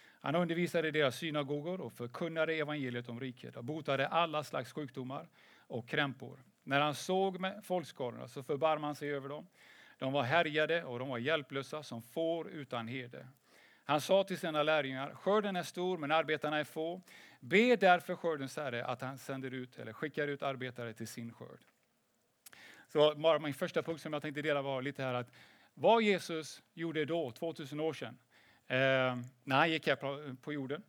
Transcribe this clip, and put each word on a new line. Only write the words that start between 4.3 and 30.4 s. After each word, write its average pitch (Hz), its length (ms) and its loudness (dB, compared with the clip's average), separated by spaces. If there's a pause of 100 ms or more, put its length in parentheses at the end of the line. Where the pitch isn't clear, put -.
slags 135 280 -6
sjukdomar 139 560 -8 (300)
och - 320 -8
krämpor. 135 500 -2 (240)
När 139 180 4
han 147 140 2
såg 185 440 0
med 196 260 -6
folkskarorna 127 600 -6
så 131 160 -12
förbarmade 151 420 2
han 147 100 -4
sig 147 180 -6
över 139 160 -6
dem. 156 180 -10 (500)
De 135 160 -2
var 139 100 4
härjade 156 600 4
och 123 160 -6
de 131 100 -4
var 127 80 -4
hjälplösa 143 640 -2
som 117 180 -10
får 165 480 -2
utan 127 380 -6
herde. 127 400 -10 (640)
Han 147 120 4
sa 190 220 6
till 190 140 -2
sina 151 260 0
lärjungar: 143 500 2
'Skörden 202 420 2
är 175 80 0
stor, 180 340 -2
men 147 140 -2
arbetarna 151 460 2
är 151 60 0
få. 165 380 -6 (380)
Be 208 360 6
därför 180 400 6
skördens 147 420 -4
herre 127 280 -4
att 123 160 -4
han 135 160 -6
sänder 131 360 -6
ut 127 260 -10
eller 113 140 -10
skickar 147 340 -2
ut 139 160 -4
arbetare 123 500 -4
till 113 140 -8
sin 117 260 -10
skörd.'" - 320 -16 (1200)
Så 151 280 6
bara 151 240 4
min 151 140 -4
första 165 300 -2
punkt 160 180 -6
som 156 120 -6
jag 147 80 -2
tänkte 147 200 -6
dela 147 200 2
var 135 200 -2
lite 139 220 -6
här 131 100 -2
att 120 180 -4 (420)
vad 208 280 6
Jesus 170 600 0 (120)
gjorde 160 320 -2
då, 151 260 -2
tvåtusen 147 480 -8
år 156 140 0
sedan, 123 240 -10 (500)
eh, 131 100 0 (640)
när 135 120 0
han 160 160 6
gick 156 160 0
här 147 80 6
på, 139 460 -6